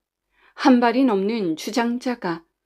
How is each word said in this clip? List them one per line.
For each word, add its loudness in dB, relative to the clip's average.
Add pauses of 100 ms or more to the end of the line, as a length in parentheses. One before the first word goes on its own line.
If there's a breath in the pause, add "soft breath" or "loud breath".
(540)
한 4
발이 2
넘는 -2
주장자가 -6 (220)